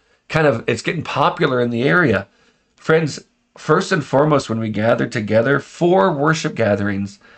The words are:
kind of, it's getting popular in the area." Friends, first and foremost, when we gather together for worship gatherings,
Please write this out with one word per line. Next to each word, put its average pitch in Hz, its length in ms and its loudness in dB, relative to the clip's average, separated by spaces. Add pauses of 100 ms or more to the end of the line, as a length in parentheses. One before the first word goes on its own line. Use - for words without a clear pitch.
(300)
kind 156 160 2
of, 117 200 0
it's 117 140 -2
getting 165 220 -6
popular 143 580 -2
in 120 80 0
the 117 140 -4
area." 139 440 2 (500)
Friends, 160 440 0 (380)
first 180 340 0
and 147 100 0
foremost, 143 460 2
when 113 120 -4
we 110 100 -4
gather 110 360 0
together 117 540 0
for 185 500 2
worship 156 440 -2
gatherings, 101 640 -2 (200)